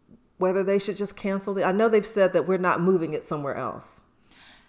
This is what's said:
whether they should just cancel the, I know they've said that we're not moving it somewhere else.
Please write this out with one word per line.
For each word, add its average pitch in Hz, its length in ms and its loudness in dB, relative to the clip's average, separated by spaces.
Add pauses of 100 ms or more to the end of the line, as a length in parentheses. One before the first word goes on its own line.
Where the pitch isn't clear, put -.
(380)
whether 185 260 2
they 196 140 2
should 196 200 -4
just 202 180 -8
cancel 196 400 -4
the, 196 80 0
I 175 80 2
know 220 180 4
they've 214 160 4
said 190 280 2
that 160 140 2
we're 185 120 2
not 180 200 2
moving 170 360 2
it - 80 -6
somewhere 143 320 -6
else. - 460 -10 (680)